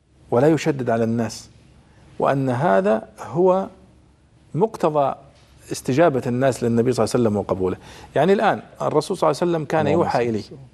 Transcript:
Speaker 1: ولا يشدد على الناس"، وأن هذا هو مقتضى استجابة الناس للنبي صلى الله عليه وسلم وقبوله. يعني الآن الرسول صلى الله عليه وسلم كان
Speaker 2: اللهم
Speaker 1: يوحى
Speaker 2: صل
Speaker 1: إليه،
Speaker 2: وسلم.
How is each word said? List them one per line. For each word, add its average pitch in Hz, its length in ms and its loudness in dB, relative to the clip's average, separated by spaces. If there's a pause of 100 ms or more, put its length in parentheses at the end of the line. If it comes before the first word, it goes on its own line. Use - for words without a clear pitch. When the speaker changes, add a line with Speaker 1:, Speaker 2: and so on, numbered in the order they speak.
(320)
Speaker 1:
ولا 123 160 4
يشدد 143 420 0
على 117 140 0
الناس"، 113 460 -4 (720)
وأن 135 300 0
هذا 190 580 0 (120)
هو 180 480 0 (880)
مقتضى 151 600 0 (560)
استجابة 135 560 0
الناس 123 360 0
للنبي 117 300 2
صلى 113 100 2
الله - 120 -4
عليه 123 80 4
وسلم 104 140 2
وقبوله. 92 400 -2 (380)
يعني 170 180 4
الآن 190 280 0 (200)
الرسول 147 360 -2
صلى 160 140 2
الله 139 100 -4
عليه 175 100 0
وسلم 160 140 -4
كان 156 220 -2
Speaker 2:
اللهم 143 120 2
Speaker 1:
يوحى 143 200 0
Speaker 2:
صل 120 100 -2
Speaker 1:
إليه، 107 100 -2
Speaker 2:
وسلم. - 180 -14 (160)